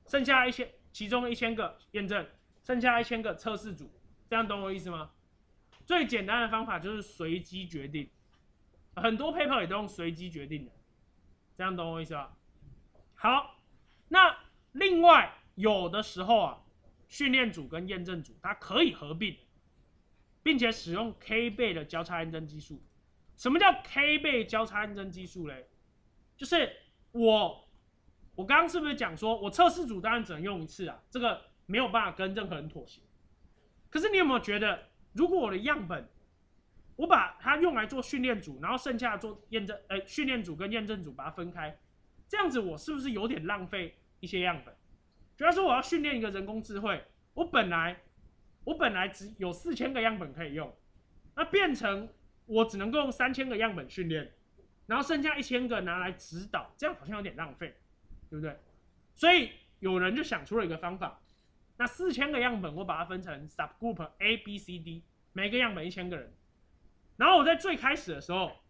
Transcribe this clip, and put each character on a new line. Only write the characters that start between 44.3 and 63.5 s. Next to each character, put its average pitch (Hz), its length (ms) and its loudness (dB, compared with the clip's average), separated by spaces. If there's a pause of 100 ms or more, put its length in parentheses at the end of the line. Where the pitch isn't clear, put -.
样 175 240 0
本？ - 100 -20 (600)
假 294 100 2
如 349 60 8
说 381 120 4
我 285 100 6
要 254 80 2
训 320 200 0
练 285 140 0
一 226 40 -2
个 214 100 -2
人 196 160 -6
工 214 160 -6
智 202 180 -8
慧， 202 240 -2 (300)
我 330 100 0
本 254 240 2
来， 170 320 0 (640)
我 320 100 -2
本 262 200 2
来 190 140 0
只 196 300 -12
有 180 140 -2
四 302 220 -6
千 254 180 -2
个 254 80 -2
样 220 180 2
本 151 140 -10
可 160 140 -10
以 143 80 -10
用， 147 200 -8 (600)
那 311 100 0
变 349 300 4
成 208 340 -2 (380)
我 226 180 4
只 214 140 -4
能 202 120 -2
够 294 100 0
用 269 120 -2
三 262 200 0
千 269 160 -4
个 233 80 -4
样 220 180 0
本 139 160 -10
训 175 180 -6
练， 156 240 -4 (540)
然 226 120 0
后 277 80 -2
剩 302 160 0
下 302 140 0
一 285 60 -4
千 247 260 -2
个 226 140 -2
拿 180 160 -4
来 185 140 -4
指 180 340 -12
导， 147 300 -6
这 285 100 -6
样 349 100 -4
好 - 80 -20
像 202 120 -8
有 208 60 -8
点 156 140 -10
浪 147 180 -10
费， 151 200 -12 (560)
对 156 80 -10
不 156 60 -8
对？ 143 120 -8 (580)
所 339 180 6
以 294 180 4 (300)
有 185 180 0
人 185 160 2
就 294 80 -2
想 160 240 -4
出 220 120 -2
了 214 60 0
一 170 40 -4
个 160 80 -4
方 175 220 -8
法， 170 220 -8 (560)
那 240 100 -2
四 349 260 -4
千 262 180 0
个 277 80 -2
样 240 220 0
本 156 140 -6
我 190 100 -8
把 160 140 -4
它 170 60 -4
分 180 180 -8
成 151 260 -12
subgroup 165 720 -6